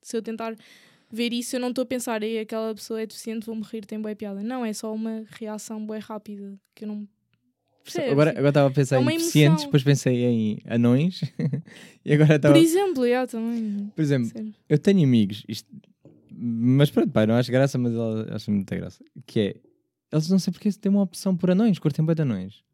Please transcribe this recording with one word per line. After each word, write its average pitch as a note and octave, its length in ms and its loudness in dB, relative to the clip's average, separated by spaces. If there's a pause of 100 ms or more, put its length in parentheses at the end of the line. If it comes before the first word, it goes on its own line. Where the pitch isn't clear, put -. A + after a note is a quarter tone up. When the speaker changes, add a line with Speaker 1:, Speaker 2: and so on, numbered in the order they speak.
Speaker 1:
se - 160 -12
eu A3+ 40 -4
tentar A3+ 340 -10 (560)
ver A#3 220 -4
isso, A#3+ 220 -6
eu B3 40 -2
não B3 140 -4
tô B3+ 80 -4
a B3+ 40 -2
pensar, A#3+ 380 -6
"Ei, A3 160 -4
aquela A3 340 -6
pessoa A3 280 -10
é A3 40 -6
deficiente, A3 400 -10
vou A3+ 100 -10
morrer, A3 300 -10
tem G#3+ 140 -10
bué G#3+ 160 -8
piada." G3+ 260 -10
Não, B3 240 -6
é A3 80 -4
só A3 200 -8
uma A3 300 -8 (160)
reação G#3+ 460 -10
bué G#3+ 140 -8
rápida, G3+ 580 -14 (160)
que - 120 -16
eu - 20 -8
não, G#3 140 -8
Speaker 2:
Só, - 840 -20
Speaker 1:
percebes? D4+ 280 -4
Speaker 2:
agora, D3 200 4
Speaker 1:
Tipo, - 80 -6
Speaker 2:
agora C#3+ 140 2
tava C#3+ 160 4
a - 20 -6
pensar C#3 240 2
Speaker 1:
é B2+ 40 4
Speaker 2:
em - 20 4
Speaker 1:
uma B2 100 2
Speaker 2:
deficientes, E4 320 2 (200)
Speaker 1:
emoção. - 40 -8
Speaker 2:
depois C#3+ 160 2
pensei B2+ 420 2
em A2+ 400 0
anões, B2 560 2
<laughs> - 840 -8
e - 80 2
agora D3+ 260 6
tava D3 140 6
Speaker 1:
Por E4 80 10
exemplo, E4 440 2
yeah, B3 220 0
também. A3+ 680 -6
Speaker 2:
Por D#3 60 -2
exemplo, C#3 280 2
Speaker 1:
Sério. A2 240 -12 (160)
Speaker 2:
eu D3+ 80 4
tenho G3 260 4
amigos, G#2+ 440 4
isto... G#2+ 200 -10 (640)
mas B2 560 2
pronto, A#3 220 0
pá, A2 160 2
não A2 80 2
acho A#2+ 160 0
graça, C3+ 260 2
mas A#2+ 160 -2
ela A2 420 -4
acha G#2+ 160 -10
muita G2 240 -2
graça, F2+ 280 -10 (220)
que - 140 -4
é, G2 160 0 (560)
eles D#3 180 -2
não F#3+ 100 4
sei F#3 140 -4
porque - 180 -4
têm - 200 -4
uma G3+ 100 2
opção F#3+ 340 -4
por F3 160 0
anões, G3+ 280 2
curtem D#3 260 -2
bué E3 100 0
de D#3+ 60 -4
anões. G2+ 420 -6 (100)